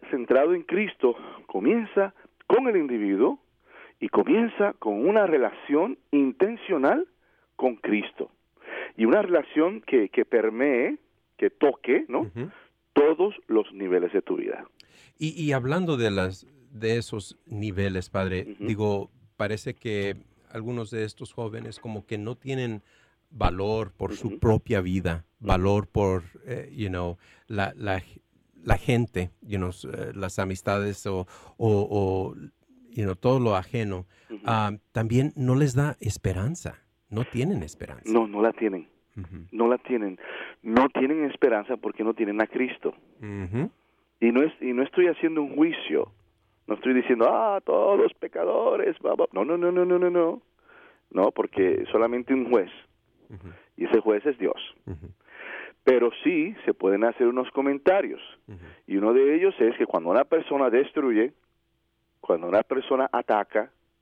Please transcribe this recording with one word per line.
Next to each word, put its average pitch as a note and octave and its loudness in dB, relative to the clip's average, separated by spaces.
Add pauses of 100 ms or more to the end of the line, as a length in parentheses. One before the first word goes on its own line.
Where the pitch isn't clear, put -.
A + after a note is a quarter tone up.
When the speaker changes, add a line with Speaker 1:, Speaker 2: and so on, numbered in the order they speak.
(100)
Speaker 1:
centrado C3+ 2
en E3+ -4
Cristo F3 0 (300)
comienza G3 0 (320)
con B3+ 4
el G#3+ 2
individuo B2 2 (580)
y D#3 -6
comienza G#3 2
con G#2+ -2
una G#3 4
relación D3 0 (140)
intencional E3+ 2 (480)
con B2+ 0
Cristo. - -4 (680)
Y A2 0
una F#3+ 4
relación F3 0
que, A2+ 2
que A2+ 2
permee, B2 0 (400)
que G2+ 2
toque, - 0
¿no? B2 -2
Speaker 2:
Ujú. A#2+ -8 (420)
Speaker 1:
Todos D#3+ 4 (140)
los A2 2
niveles F2+ 0
de G2 0
tu - -2
vida. - -8 (540)
Speaker 2:
Y, D#3 -4 (120)
y D3 0
hablando D3 0
de A2+ 2
las, F#2+ -2 (240)
de A2+ -2
esos - -10
niveles, G2 -4
padre, F#2 -2
Speaker 1:
Ujú. G#2 -8
Speaker 2:
digo, G#2 -2 (260)
parece G#2+ -6
que G2+ -4 (360)
algunos A#2 -8
de A2 -4
estos - -14
jóvenes A2+ -10
como G#2+ -12
que A2 -8
no A2 -8
tienen B2+ -6 (480)
valor G2+ -4
por G2 -6
su G#2 -6
Speaker 1:
Ujú. G2 -8
Speaker 2:
propia A2 2
vida, F2+ -2 (160)
Speaker 1:
Ujú. A2+ -10
Speaker 2:
valor G2 2
por, F#2 0 (240)
eh, - -10
you G#2 -6
know, F2+ -6 (300)
la, G2+ -4
la, F#2+ -4 (600)
la - 2
gente, A#2 0 (120)
you G2+ -6
know, F2+ -4
s-, D2+ -14
eh, - -10
las F#2+ -8
amistades G2+ -4
o, F#2 -4 (320)
o, G#2 2
o, F#2+ -2 (560)
you A2 -4
know, F#2+ -2
todo B2+ 0
lo G#2+ 2
ajeno. F#2+ -6 (240)
Speaker 1:
Ujú. G#2+ -14
Speaker 2:
Ah, G#2+ 0 (200)
también A#2+ 0
no C3 2
les C3+ 2
da C#3+ 0
esperanza, G2+ -6 (320)
no A2 -4
tienen B2 -2
esperanza. - -12
Speaker 1:
No, A2+ 4
no G#2 -4
la A2 4
tienen. F#2+ -4 (300)
Speaker 2:
Ujú. E2 -14
Speaker 1:
No A#2 0
la B2 2
tienen. G#2+ -4 (440)
No B2 2
tienen D3 0
esperanza A#2 0
porque G#2+ -6
no A2+ 0
tienen G#2+ -2
a G#2+ 0
Cristo. - -4 (240)
Speaker 2:
Ujú. G2+ -6 (500)
Speaker 1:
Y A#2 4
no B2+ 4
es, D#3+ 0
y B2+ -4
no B2+ 0
estoy F3+ 2
haciendo D#3+ 0
un C3+ -6
juicio. C#3+ 0 (540)
No G#2+ -4
estoy B2+ -2
diciendo, A#2+ 4
"Ah, G#3 0
todos F#3 4
los F3 4
pecadores, - 0 (100)
va, - 0
va". - 2
No, G#2 0
no, E3 -2
no, F3 0
no, F3+ 2
no, F3+ 2
no, F3+ 2
no. E3+ 0 (680)
No, G2 2
porque - 0
solamente A#2+ 0
un B2 -2
juez. G#2 2 (600)
Speaker 2:
Ujú. F#2 -18 (300)
Speaker 1:
Y - -4
ese A2 4
juez G#2+ 0
es C#3+ 0
Dios. F#2 -2 (260)
Speaker 2:
Ujú. E2 -12 (760)
Speaker 1:
Pero A#2+ 6 (140)
sí E3 0 (120)
se G#2 2
pueden G2 2
hacer A#2 2
unos B2 0
comentarios. C#3+ 0 (280)
Speaker 2:
Ujú. G2+ -18 (280)
Speaker 1:
Y G2 -2
uno A2 4
de C#3 6
ellos F#3 2
es A#2+ 4
que A#2 0
cuando E2+ -2
una B2 4
persona C#3 0
destruye, B2+ 2 (880)
cuando E2+ -2
una G#2 4
persona C3 -2
ataca, G#2+ 0 (320)